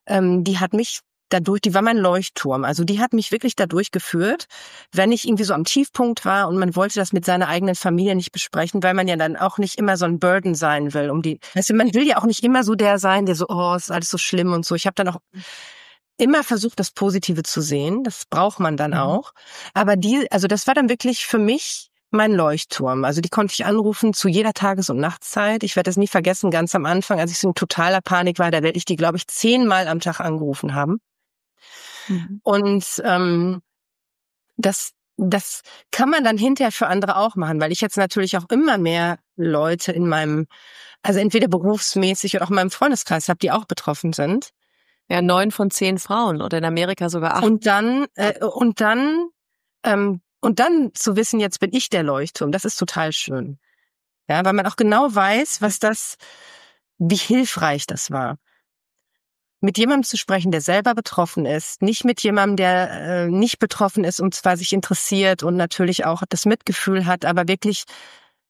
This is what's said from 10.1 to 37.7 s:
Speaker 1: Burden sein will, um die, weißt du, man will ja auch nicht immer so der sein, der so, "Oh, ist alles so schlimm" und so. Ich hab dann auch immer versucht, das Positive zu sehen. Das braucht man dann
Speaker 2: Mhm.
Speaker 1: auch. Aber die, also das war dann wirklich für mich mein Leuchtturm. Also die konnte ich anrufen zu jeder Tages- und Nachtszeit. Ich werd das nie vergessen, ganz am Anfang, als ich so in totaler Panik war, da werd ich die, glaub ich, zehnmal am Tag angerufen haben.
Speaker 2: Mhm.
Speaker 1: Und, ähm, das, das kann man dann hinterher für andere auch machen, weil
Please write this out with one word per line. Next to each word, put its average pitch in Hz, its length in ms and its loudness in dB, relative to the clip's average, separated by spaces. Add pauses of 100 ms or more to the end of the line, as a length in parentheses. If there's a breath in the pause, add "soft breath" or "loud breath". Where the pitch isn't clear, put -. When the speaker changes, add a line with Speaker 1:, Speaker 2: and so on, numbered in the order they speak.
Speaker 1:
Burden 180 360 2
sein 147 380 -2
will, 147 180 -2
um 156 100 -2
die, 160 180 -4 (140)
weißt 190 160 -2
du, 214 60 2
man 226 180 4
will 269 140 4
ja 277 100 2
auch 214 80 0
nicht 233 180 0
immer 254 200 4
so 214 120 0
der 202 240 4
sein, 196 280 2
der 180 80 2
so, 170 120 -2
"Oh, 175 280 0
ist 175 160 -6
alles 170 180 -4
so 185 80 -2
schlimm" 180 360 0
und 170 120 -2
so. 175 100 -2
Ich 170 120 -4
hab 190 80 -2
dann 190 140 0
auch 175 100 -6 (960 loud breath)
immer 285 260 4
versucht, 226 360 -2
das 190 120 -2
Positive 185 520 0
zu - 180 -4
sehen. 151 420 0
Das - 260 -8
braucht 190 300 0
man 160 180 0
dann 147 140 -2
Speaker 2:
Mhm. - 60 -2
Speaker 1:
auch. 151 340 -2 (420 loud breath)
Aber 202 220 2
die, 220 360 2
also 190 160 2
das 208 200 -2
war 269 60 4
dann 269 160 2
wirklich 247 360 -2
für 226 140 0
mich - 520 -2 (200)
mein 214 220 4
Leuchtturm. 147 720 0
Also 147 160 0
die 175 80 -6
konnte 208 240 -2
ich - 120 -4
anrufen 214 480 2
zu - 140 -2
jeder 208 260 2
Tages- 190 360 -2
und 123 100 -2
Nachtszeit. 208 640 -2
Ich 202 120 -6
werd 185 120 2
das 185 80 -2
nie 196 120 2
vergessen, 180 440 0
ganz 165 240 0
am 156 100 -2
Anfang, 180 340 0
als 170 120 0
ich 165 60 -6
so 190 120 0
in 175 40 2
totaler 180 480 0
Panik 180 380 0
war, 170 120 2
da 156 120 2
werd 160 120 0
ich 175 100 -4
die, 180 100 -2
glaub 165 200 0
ich, 180 120 -8
zehnmal 226 600 2
am 165 120 -2
Tag 165 200 -4
angerufen 151 540 -4
haben. 147 260 0 (1080 loud breath)
Speaker 2:
Mhm. 190 360 -6
Speaker 1:
Und, 202 600 0
ähm, 180 560 0 (960)
das, 196 340 -2 (260)
das 185 440 -2 (300 loud breath)
kann 262 180 2
man 311 140 2
dann 220 140 2
hinterher 254 340 2
für - 160 -2
andere 190 300 0
auch 220 180 0
machen, 160 260 -2
weil 156 100 0